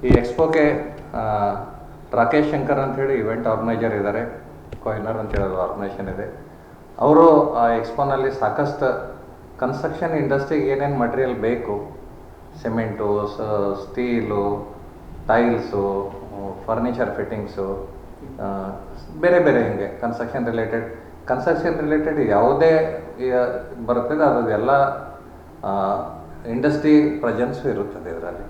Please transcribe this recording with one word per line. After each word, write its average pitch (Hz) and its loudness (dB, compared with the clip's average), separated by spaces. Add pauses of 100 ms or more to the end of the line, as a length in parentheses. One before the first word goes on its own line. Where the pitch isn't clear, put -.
ಈ 127 2
ಎಕ್ಸ್‌ಪೋಗೆ, 151 4 (180)
ಆ, 104 0 (600)
ರಾಕೇಶ್ 147 4
ಶಂಕರ್ 139 0
ಅಂತ 131 -2
ಹೇಳಿ 135 2
ಇವೆಂಟ್ 113 -2
ಆರ್ಗನೈಸರ್ 110 0
ಇದ್ದಾರೆ, 104 -2 (420)
ಕೊಹಿನೂರ್ 110 -4
ಅಂತ 104 -6
ಹೇಳೋ 95 0
ಆರ್ಗನೈಸೇಷನ್ 95 -4
ಇದೆ. 95 -8 (640)
ಅವರು 151 8
ಆ 117 4
ಎಕ್ಸ್‌ಪೋನಲ್ಲಿ 135 0
ಸಾಕಷ್ಟು - -2 (460)
ಕನ್‌ಸ್ಟ್ರಕ್ಷನ್ 151 -4
ಇಂಡಸ್ಟ್ರಿಗೆ 139 0
ಏನೇನ್ 139 0
ಮಟೀರಿಯಲ್ 120 0
ಬೇಕು, 107 -2 (720)
ಸಿಮೆಂಟು, 107 -2
ಸ-, 101 -4
ಸ್ಟೀಲು, 104 -2 (540)
ಟೈಲ್ಸು, 104 2 (540)
ಫರ್ನಿಚರ್ 117 0
ಫಿಟ್ಟಿಂಗ್ಸು, 98 -6 (500)
ಆ, 98 -6 (500)
ಬೇರೆ 175 6
ಬೇರೆ 139 6
ಹಿಂಗೆ 101 -4
ಕನ್‌ಸ್ಟ್ರಕ್ಷನ್ 120 -4
ರಿಲೇಟೆಡ್, 113 -2 (320)
ಕನ್‌ಸ್ಟ್ರಕ್ಷನ್ 156 0
ರಿಲೇಟೆಡ್ 151 0
ಯಾವುದೇ, 151 4 (300)
ಆ, 123 4 (400)
ಬರ್ತದೆ, 120 0
ಅದ್ರದ್ದು 120 4
ಎಲ್ಲ, 110 2 (960)
ಆ, 98 0 (540)
ಇಂಡಸ್ಟ್ರಿ 147 4
ಪ್ರೆಸೆನ್ಸು 120 -2
ಇರುತ್ತದೆ 98 -4
ಇದರಲ್ಲಿ. 87 -8